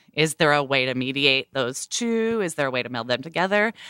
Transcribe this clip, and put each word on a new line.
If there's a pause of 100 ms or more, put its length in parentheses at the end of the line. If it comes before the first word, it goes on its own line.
(140)
is
there
a
way
to
mediate
those
two?
Is
there
a
way
to
meld
them
together? (160)